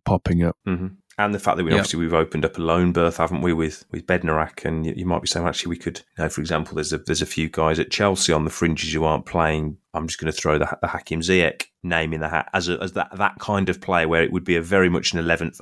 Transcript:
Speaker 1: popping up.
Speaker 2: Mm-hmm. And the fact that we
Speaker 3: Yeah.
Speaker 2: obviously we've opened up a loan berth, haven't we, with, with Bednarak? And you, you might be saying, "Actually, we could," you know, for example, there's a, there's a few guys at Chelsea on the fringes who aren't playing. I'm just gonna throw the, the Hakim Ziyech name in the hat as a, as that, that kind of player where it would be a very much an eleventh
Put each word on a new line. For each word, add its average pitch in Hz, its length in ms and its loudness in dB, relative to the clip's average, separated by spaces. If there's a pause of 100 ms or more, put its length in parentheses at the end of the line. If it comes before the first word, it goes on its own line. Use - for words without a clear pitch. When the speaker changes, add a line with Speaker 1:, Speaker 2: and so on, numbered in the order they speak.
Speaker 1:
popping 87 380 2
up. 85 120 0 (120)
Speaker 2:
Mm-hmm. 92 200 -4 (300)
And 104 160 2
the 98 60 -2
fact - 160 0
that 90 80 0
we 80 80 0
Speaker 3:
Yeah. 85 60 6
Speaker 2:
obviously 92 240 0
we've 82 120 0
opened 80 300 2
up 80 140 -2
a 82 40 -4
loan 87 300 4
berth, 85 240 4
haven't 82 260 0
we, 87 120 2
with, 80 360 -2
with 85 160 -10
Bednarak? 78 600 0
And 80 200 -2
you, 80 120 -4
you 90 80 -6
might 87 160 0
be - 80 -4
saying, 85 180 -2
"Actually, 82 220 -4
we 85 80 -4
could," - 240 -8 (160)
you 80 80 -2
know, 76 40 -2
for - 120 -6
example, 78 340 -4
there's 78 160 -4
a, 80 60 -2
there's 80 240 -2
a 80 40 -2
few 80 220 -2
guys 80 320 2
at 78 100 -2
Chelsea 95 440 2
on 78 100 2
the 78 60 -2
fringes 78 440 0
who 78 120 0
aren't 76 200 0
playing. 78 520 -2 (160)
I'm 82 140 -4
just - 120 -10
gonna 78 140 -4
throw 78 240 0
the, 73 240 -2
the 85 80 -2
Hakim - 320 -6
Ziyech 87 460 2 (160)
name 82 280 -2
in 80 80 -4
the 78 80 -2
hat 80 260 -2
as 90 140 0
a, 87 140 0
as 95 120 -4
that, 98 220 -4
that 101 240 -2
kind 98 300 0
of 90 100 -2
player 85 300 2
where 82 140 4
it - 100 0
would 90 100 -2
be 85 140 2
a 85 40 0
very 92 280 4
much - 240 0
an 87 60 -2
eleventh 82 420 -2